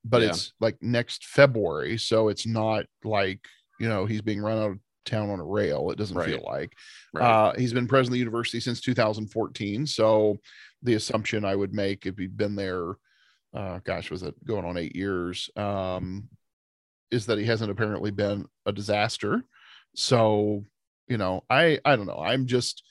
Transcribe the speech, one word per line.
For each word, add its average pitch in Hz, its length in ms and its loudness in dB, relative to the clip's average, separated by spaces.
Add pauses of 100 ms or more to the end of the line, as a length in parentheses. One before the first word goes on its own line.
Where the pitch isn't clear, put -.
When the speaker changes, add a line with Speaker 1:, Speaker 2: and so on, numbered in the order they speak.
Speaker 1:
but 117 160 4
Speaker 2:
Yeah. 110 80 4
Speaker 1:
it's, 85 300 -4
like, 113 220 0
next 120 440 -2
February. 101 720 4
So 110 300 2
it's 104 180 -2
not 110 400 0 (180)
like, 101 360 0 (400)
you 117 100 0
know, 101 160 0
he's 107 160 -2
being 107 180 -2
run 110 200 0
out 107 120 0
of 98 80 -10 (240)
town 107 280 -2
on 95 80 -4
a 82 60 -8
rail. 85 440 0
It - 80 -4
doesn't 95 180 -4
Speaker 2:
Right. 82 140 -2
Speaker 1:
feel - 160 -6
like. 71 280 -6 (380)
Speaker 2:
Right. 80 140 -2
Speaker 1:
Uh, 110 320 6
he's 120 160 -2
been 123 140 -2
president 127 240 4
of - 20 0
the 123 60 0
university 117 400 -4
since 120 220 -6
two 127 120 0
thousand 107 380 0
fourteen. 110 560 -4
So 107 500 4 (460)
the 123 100 4
assumption 107 500 -2
I 98 120 0
would 98 180 -2
make 101 320 -2
if 98 140 -6
he'd 95 180 -6
been 104 180 -2
there, 92 420 -4 (560)
uh, 92 300 -8
gosh, - 280 -6
was 87 100 -8
it 78 140 -10 (100)
going 104 200 -4
on 87 120 -6
eight 85 180 -6
years, 90 600 -4
um, 95 720 -6 (800)
is 113 160 -2
that 107 140 2
he 107 60 -2
hasn't 113 260 0
apparently 104 400 -2
been 101 340 -2 (220)
a 101 40 -2
disaster. 104 720 0 (520)
So, 107 680 4 (440)
you 123 100 -2
know, 92 320 -2
I, 156 360 4
I 143 100 6
don't 104 100 -2
know. - 140 -8
I'm 123 260 0
just, 123 460 -2